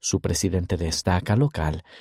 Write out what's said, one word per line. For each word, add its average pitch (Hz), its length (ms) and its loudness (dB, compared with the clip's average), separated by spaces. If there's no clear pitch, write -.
Su - 200 0
presidente 90 560 0
de 82 120 -2
estaca 90 480 0
local 82 480 0